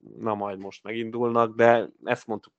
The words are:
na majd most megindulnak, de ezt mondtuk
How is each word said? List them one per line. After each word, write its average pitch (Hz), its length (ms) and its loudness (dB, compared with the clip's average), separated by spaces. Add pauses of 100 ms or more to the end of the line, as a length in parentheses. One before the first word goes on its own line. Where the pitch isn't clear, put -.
(180)
na 110 160 -2
majd 101 240 -6
most 98 240 -16
megindulnak, 117 720 -2
de 117 340 4 (160)
ezt 120 220 -4
mondtuk - 320 -10